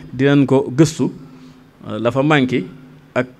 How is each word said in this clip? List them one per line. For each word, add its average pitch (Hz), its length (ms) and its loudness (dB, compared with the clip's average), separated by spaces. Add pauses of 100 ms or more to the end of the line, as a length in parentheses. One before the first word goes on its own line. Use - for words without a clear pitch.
(140)
dinañ 139 340 4
ko 135 300 2
gëstu, 147 340 2 (800)
eh, 107 100 -8
la 113 120 -2
fa 135 120 -2
manqué 143 420 0 (500)
ak 127 120 -2 (140)